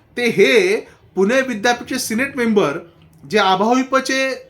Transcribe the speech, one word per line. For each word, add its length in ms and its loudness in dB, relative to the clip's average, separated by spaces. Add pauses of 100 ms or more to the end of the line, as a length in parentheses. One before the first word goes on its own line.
(160)
ते 120 0
हे 520 2 (340)
पुणे 260 2
विद्यापीठचे 580 -4
सिनेट 380 -4
मेंबर 420 0 (520)
जे 80 0
अभाविपचे 1120 0